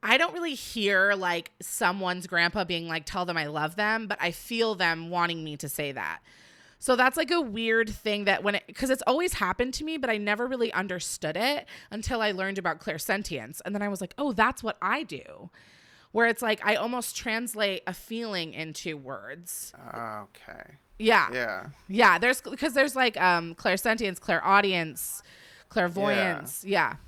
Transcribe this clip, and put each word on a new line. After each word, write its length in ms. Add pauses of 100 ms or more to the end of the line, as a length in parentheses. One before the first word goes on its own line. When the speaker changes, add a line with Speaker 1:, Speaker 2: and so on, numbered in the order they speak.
Speaker 1:
I 140
don't 160
really 220
hear, 600
like, 360 (100)
someone's 640
grandpa 380
being 240
like, 160
"Tell 220
them 100
I 120
love 280
them," 300
but 140
I 100
feel 460
them 340
wanting 340
me 140
to 100
say 240
that. 280 (580)
So 160
that's, 220
like, 160
a 80
weird 480
thing 380
that 180
when 120
it, 60 (140)
'cause 140
it's 160
always 260
happened 420
to 100
me, 120
but 140
I 80
never 280
really 260
understood 640
it 300 (240)
until 300
I 120
learned 260
about 220
clairsentience. 840
And 100
then 80
I 60
was 140
like, 160
"Oh, 140
that's 300
what 200
I 200
do." 480 (600)
Where 140
it's 160
like, 220
I 120
almost 400
translate 680
a 80
feeling 580
into 440
words. 760 (220)
Speaker 2:
Okay. 840 (220)
Speaker 1:
Yeah. 340
Speaker 2:
Yeah. 340 (220)
Speaker 1:
Yeah. 300
There's, 240
'cause 320
there's, 200
like, 260
um, 340
clairsentience, 680
clairaudience, 1000 (480)
clairvoyance. 920
Speaker 2:
Yeah. 260
Speaker 1:
Yeah. 60 (100)